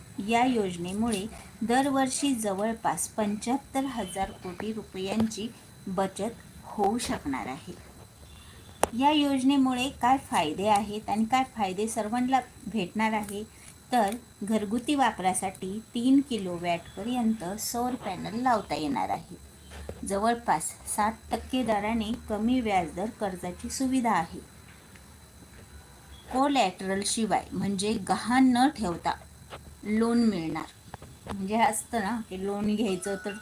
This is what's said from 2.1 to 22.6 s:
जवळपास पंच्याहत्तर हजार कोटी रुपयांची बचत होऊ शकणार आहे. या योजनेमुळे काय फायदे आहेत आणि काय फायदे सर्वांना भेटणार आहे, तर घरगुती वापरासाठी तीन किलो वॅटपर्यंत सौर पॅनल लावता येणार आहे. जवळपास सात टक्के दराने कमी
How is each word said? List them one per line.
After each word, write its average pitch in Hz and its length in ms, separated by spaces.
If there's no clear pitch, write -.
जवळपास 208 760
पंच्याहत्तर 233 760
हजार 196 460
कोटी 190 420
रुपयांची 208 760
बचत 196 460
होऊ 214 360
शकणार 139 480
आहे. 156 260
या 277 120
योजनेमुळे 269 800
काय 220 280
फायदे 180 500
आहेत 208 400
आणि 214 160
काय 262 180
फायदे 202 320
सर्वांना 247 520
भेटणार 214 460
आहे, 208 320
तर 226 240
घरगुती 220 520
वापरासाठी 190 880
तीन 262 260
किलो 185 320
वॅटपर्यंत 214 1000
सौर 247 340
पॅनल 185 460
लावता 226 340
येणार 139 340
आहे. - 280
जवळपास 202 600
सात 214 160
टक्के 254 320
दराने 220 500
कमी 226 320